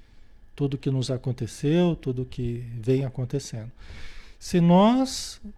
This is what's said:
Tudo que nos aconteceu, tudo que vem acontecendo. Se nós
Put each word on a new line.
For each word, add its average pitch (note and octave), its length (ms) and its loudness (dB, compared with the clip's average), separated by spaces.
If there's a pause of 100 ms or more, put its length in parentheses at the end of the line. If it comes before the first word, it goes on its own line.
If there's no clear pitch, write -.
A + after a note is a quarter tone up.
(560)
Tudo C#3 220 -2
que - 120 -2
nos C3 220 0
aconteceu, C#3+ 840 0
tudo B2+ 280 -4
que A#2+ 400 -6 (120)
vem C3 280 2
acontecendo. B2 680 -6 (680)
Se F3 220 0
nós G#3+ 800 4 (160)